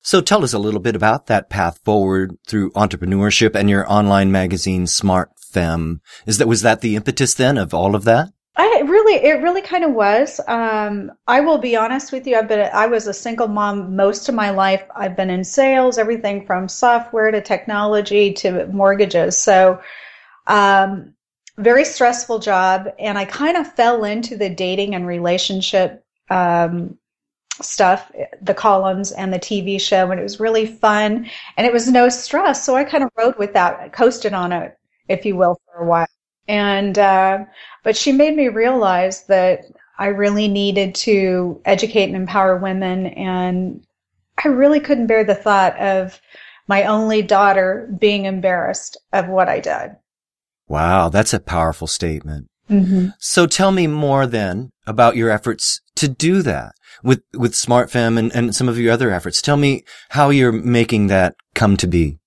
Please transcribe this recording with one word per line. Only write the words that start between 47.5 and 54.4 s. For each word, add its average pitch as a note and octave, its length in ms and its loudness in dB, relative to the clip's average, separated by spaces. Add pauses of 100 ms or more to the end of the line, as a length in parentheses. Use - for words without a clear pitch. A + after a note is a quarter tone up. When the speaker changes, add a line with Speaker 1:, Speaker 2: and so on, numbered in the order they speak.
Speaker 2:
being G3+ 280 0
embarrassed F#3 680 -4 (160)
of F#3 140 0
what F#3 220 0
I - 100 -2
did. - 380 -8 (720)
Speaker 1:
Wow, E2 400 2
that's G2+ 240 0
a G#2+ 80 -2
powerful E2 460 -4
statement. D2+ 640 -8 (220)
Speaker 2:
Mm-hmm. F#3+ 380 2 (100)
Speaker 1:
So - 280 0
tell F#3+ 260 2
me F3+ 140 0
more C#3+ 400 0
then G#2+ 440 -4 (160)